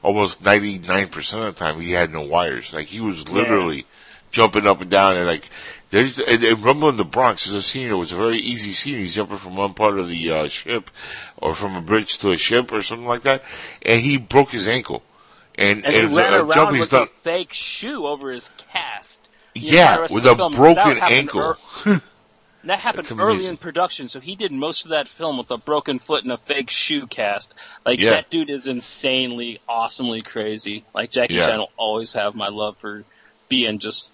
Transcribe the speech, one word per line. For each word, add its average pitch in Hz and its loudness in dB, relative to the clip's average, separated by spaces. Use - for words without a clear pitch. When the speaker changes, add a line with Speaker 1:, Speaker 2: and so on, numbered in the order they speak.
Speaker 1:
almost 101 0
ninety-nine 98 2
percent 101 -8
of 104 -6
the - -20
time, 80 -2
he 87 -6
had 87 2
no 78 -8
wires. 76 -2
Like, 78 -8
he 104 -12
was 92 -4
Speaker 2:
Yeah. 73 -12
Speaker 1:
literally 95 0
jumping 107 4
up 98 4
and 92 -8
down, 98 6
and, 87 0
like, 80 -4
there's, 123 2
and, 117 2
and 113 2
Rumble 147 4
in 127 -2
the 104 0
Bronx 107 0
is 98 -6
a 98 -4
scene, 127 -6
it 107 0
was 87 -2
a 87 -6
very 113 0
easy 107 -6
scene. 139 -4
He's 90 -6
jumping 104 -6
from 92 -12
one 98 -2
part 104 2
of 87 -4
the, 82 -4
uh, 78 0
ship, - -8
or 78 -2
from 95 -6
a 90 -6
bridge 101 0
to 101 0
a 87 4
ship, 120 0
or 107 -2
something 117 -8
like 120 -2
that, 135 2
and 117 4
he 139 2
broke 131 4
his 104 -2
ankle. 120 -4
And, 101 0
Speaker 2:
And 104 2
he 113 6
Speaker 1:
and 147 2
Speaker 2:
ran 180 4
Speaker 1:
uh, - 6
Speaker 2:
around 156 2
Speaker 1:
jumping 156 4
Speaker 2:
with - -2
Speaker 1:
stuff. 127 4
Speaker 2:
a - -20
fake 175 -4
shoe 220 -8
over 139 -6
his 123 -10
cast. 131 -12
The 117 -10
Speaker 1:
Yeah, 156 6
Speaker 2:
entire 139 6
rest 165 -4
Speaker 1:
with 117 2
Speaker 2:
of 120 8
the 185 2
Speaker 1:
a 165 0
Speaker 2:
film. - -6
Speaker 1:
broken 156 10
Speaker 2:
That - -4
happened 131 4
Speaker 1:
ankle. 147 -2
Speaker 2:
ear-, 202 2
Speaker 1:
<laughs> - -20
Speaker 2:
that 190 -2
happened 196 -4
Speaker 1:
That's 160 -8
Speaker 2:
early 214 2
Speaker 1:
amazing. 185 -4
Speaker 2:
in 165 -10
production, 165 -4
so 139 -14
he 170 -12
did 196 -6
most 147 -6
of 160 -6
that 147 -2
film 156 -6
with 123 -8
a 120 -4
broken 143 -2
foot 139 -2
and 123 -4
a 117 -6
fake 139 -6
shoe 143 -4
cast. 101 -6
Like, 120 0
Speaker 1:
Yeah. 107 4
Speaker 2:
that 104 0
dude 160 -2
is 135 -8
insanely, 123 -4
awesomely 117 -4
crazy. 107 -8
Like, 110 -6
Jackie 120 0
Speaker 1:
Yeah. 87 2
Speaker 2:
Chan 110 0
will 107 -6
always 110 -4
have 104 -2
my 104 -4
love 104 -6
for 104 -12
being 117 0
just 107 -6